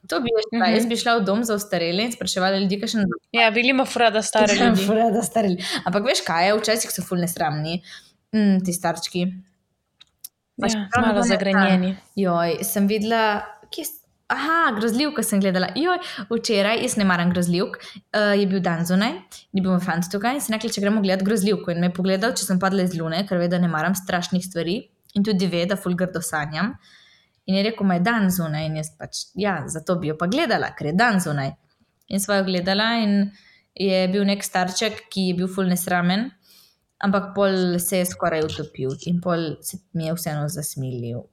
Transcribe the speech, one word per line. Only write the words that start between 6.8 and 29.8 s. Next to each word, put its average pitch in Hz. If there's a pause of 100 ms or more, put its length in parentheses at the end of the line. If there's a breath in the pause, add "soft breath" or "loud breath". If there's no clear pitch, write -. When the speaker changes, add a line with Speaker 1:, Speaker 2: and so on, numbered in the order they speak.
Speaker 1:
so -
ful 180
nesramni, 165 (540 loud breath)
mm, 202
ti 180
starčki. 175 (1300)
Pa 233
Speaker 2:
Ja, -
Speaker 1:
še 214
prav 233
Speaker 2:
malo 208
Speaker 1:
ne 196
Speaker 2:
zagrenjeni. 190 (220)
Speaker 1:
Joj, 170
sem 202
videla, 214 (240)
kje -
s-, - (320)
aha, 294 (140)
grozljivko 233
sem 208
gledala. 185
Joj, 339 (300 loud breath)
včeraj, 226
jaz 240
ne 208
maram 175
grozljivk, 175 (300 loud breath)
eh, 208
je 202
bil 196
dan 170
zunaj, 196 (320 loud breath)
ni 196
bil 185
moj 180
fant 175
tukaj 208
in 285
sem 226
rekla, 220
če -
gremo 202
gledat 190
grozljivko. 196
In 170
me 175
je 175
pogledal, 190
če -
sem 185
padla 190
iz 180
lune, 165
ker 190
ve, 175
da 180
ne 175
maram 165
strašnih 180
stvari 170 (320)
in 202
tudi 196
ve, 170
da 196
ful 180
grdo 175
sanjam. 156 (760 soft breath)
In 190
je 196
rekel: 220
"Ma 190
je 175
dan 208
zunaj?" 160
In 156
jaz 156
pač: - (200)
"Ja, 180
zato 156